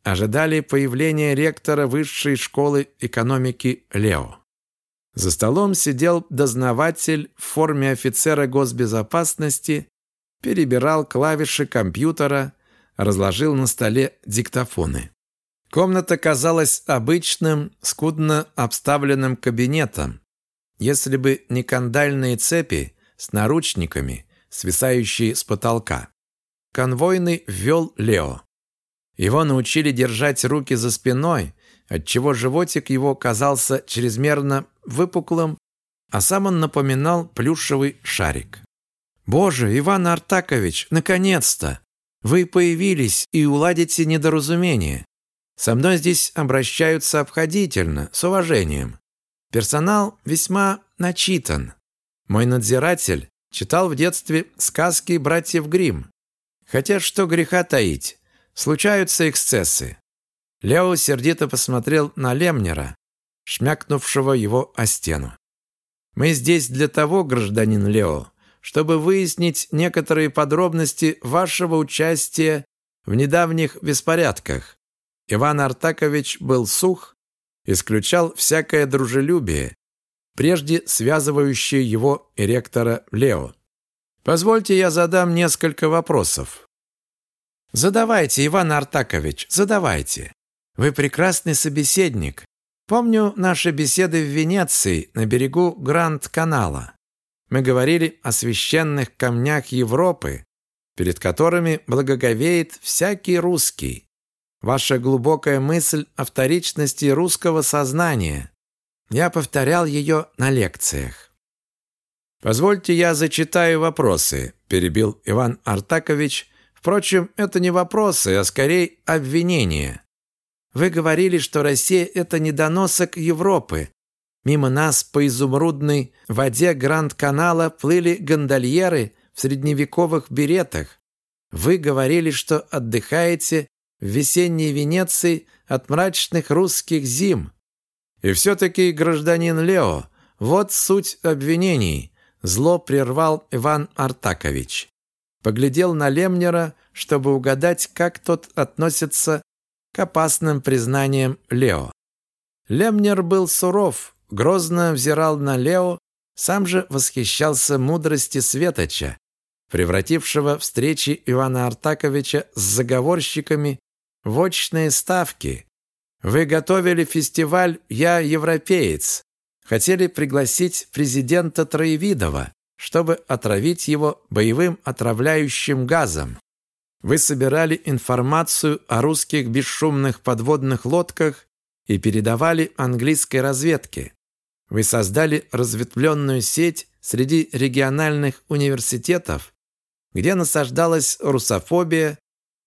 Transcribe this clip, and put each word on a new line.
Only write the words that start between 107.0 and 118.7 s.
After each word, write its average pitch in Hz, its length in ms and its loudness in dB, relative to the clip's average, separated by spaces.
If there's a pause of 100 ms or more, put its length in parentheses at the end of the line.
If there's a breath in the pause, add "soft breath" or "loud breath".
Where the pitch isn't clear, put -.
русского 160 580 0
сознания. 131 880 -2 (580)
Я 165 220 0
повторял 156 560 0
её 151 400 0 (100)
на 131 140 0
лекциях". 85 800 -4 (1120)
"Позвольте, 175 500 0
я 170 220 2
зачитаю 160 640 0
вопросы", 90 760 0 (140)
перебил 92 560 0
Иван 120 400 0
Артакович. 147 880 -2 (240 soft breath)
"Впрочем, 185 640 0
это 190 240 -2
не 180 100 2
вопросы, 180 640 2
а 98 80 2
скорее 165 600 0